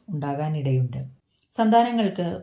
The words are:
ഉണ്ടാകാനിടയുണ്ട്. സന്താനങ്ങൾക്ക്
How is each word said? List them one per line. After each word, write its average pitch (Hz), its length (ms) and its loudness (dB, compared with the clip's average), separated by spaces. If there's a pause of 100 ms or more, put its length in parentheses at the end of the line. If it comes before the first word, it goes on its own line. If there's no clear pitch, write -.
ഉണ്ടാകാനിടയുണ്ട്. 139 920 -2 (560)
സന്താനങ്ങൾക്ക് 226 840 2